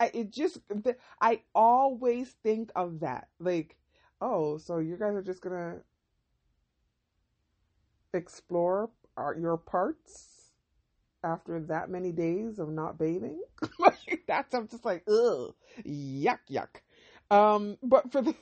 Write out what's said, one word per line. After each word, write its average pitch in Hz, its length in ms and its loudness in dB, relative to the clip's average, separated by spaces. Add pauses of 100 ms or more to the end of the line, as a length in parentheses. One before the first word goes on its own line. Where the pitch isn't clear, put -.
I, 233 140 2
it 226 160 -6
just, 302 280 -2 (100)
the, 214 280 -2 (240)
I 226 220 2 (120)
always 247 760 4 (120)
think 220 320 -2
of 175 260 -4
that. 131 280 -6 (100)
Like, 170 380 -2 (460)
oh, 165 340 0
so 165 220 -6
you 165 180 -4
guys 208 180 -2
are 196 80 -4
just 185 200 -8
gonna 175 380 -8 (2250)
explore 180 760 -2 (300)
our, 139 180 -4
your 165 220 -2
parts - 920 -6 (720)
after 165 380 -6
that 160 300 -6
many 180 220 -6
days 180 460 -2
of 156 120 -6
not 160 260 -6
bathing? 202 460 -4 (180)
<laughs> - 180 -8
Like, - 480 4
that's, 262 280 -2
I'm 226 140 -4
just 233 180 -14
like, 185 200 -4
ugh, 214 480 2 (320)
yuck, 139 520 -2 (120)
yuck. - 300 -6 (500)
Um, 208 520 6
but 254 300 4
for 269 100 2
the, 311 200 0